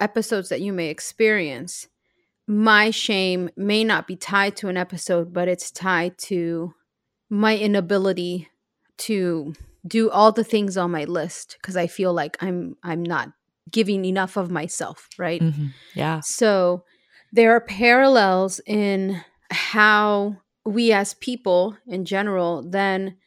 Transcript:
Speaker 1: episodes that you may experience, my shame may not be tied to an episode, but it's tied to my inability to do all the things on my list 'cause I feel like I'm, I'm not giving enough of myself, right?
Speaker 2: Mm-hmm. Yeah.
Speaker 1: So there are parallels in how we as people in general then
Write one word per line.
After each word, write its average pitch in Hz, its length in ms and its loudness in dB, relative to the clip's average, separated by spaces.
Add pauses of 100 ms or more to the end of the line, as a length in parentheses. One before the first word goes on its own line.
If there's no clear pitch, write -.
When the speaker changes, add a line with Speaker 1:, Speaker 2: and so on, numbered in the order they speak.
Speaker 1:
episodes 208 460 -4
that 170 120 -4
you 202 120 -4
may 170 160 -4
experience, 170 960 -2 (600)
my 214 440 4
shame 185 640 -2
may 208 280 0
not 208 240 0
be 190 80 -10
tied 196 420 0
to 208 100 -8
an 185 100 -4
episode, 175 560 -4
but 180 140 -2
it's 180 240 -4
tied 180 460 -2
to 170 560 -4 (560)
my 214 280 2
inability 190 920 -2 (480)
to 175 560 -4 (340)
do 220 240 2
all 214 200 8
the 220 120 -2
things 202 340 -2
on 175 140 0
my 156 140 -4
list 165 560 -8
'cause 190 140 -10
I 175 120 -2
feel 185 260 -2
like 156 280 -4
I'm, 180 420 -6
I'm 170 200 -6
not 147 280 -4 (400)
giving 196 340 0
enough 185 320 -2
of 180 140 -4
myself, - 640 -8
right? 170 240 -4
Speaker 2:
Mm-hmm. 151 260 0 (280)
Yeah. 156 240 -4
Speaker 1:
So 180 640 0 (460)
there 226 240 6
are 233 60 2
parallels 214 1080 4
in 196 560 -2 (280)
how 208 840 2 (280)
we 226 260 2
as 202 240 2
people 208 600 0 (120)
in 185 180 -6
general 185 580 -2
then 190 640 -2